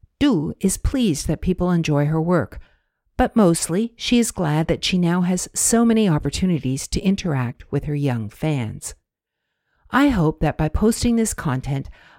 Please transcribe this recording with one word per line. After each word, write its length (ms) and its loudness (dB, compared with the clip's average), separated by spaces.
Du 400 0
is 200 0
pleased 480 0
that 160 -2
people 280 0
enjoy 360 2
her 140 0
work, 380 0
but 180 0
mostly 580 2
she 240 0
is 140 2
glad 340 0
that 160 -2
she 140 -2
now 240 2
has 340 -2
so 300 2
many 240 4
opportunities 800 -2
to 140 -6
interact 680 -2
with 140 -2
her 100 -4
young 360 -2
fans. 640 -6
"I 180 4
hope 320 2
that 160 0
by 140 0
posting 460 0
this 180 0
content, 560 -4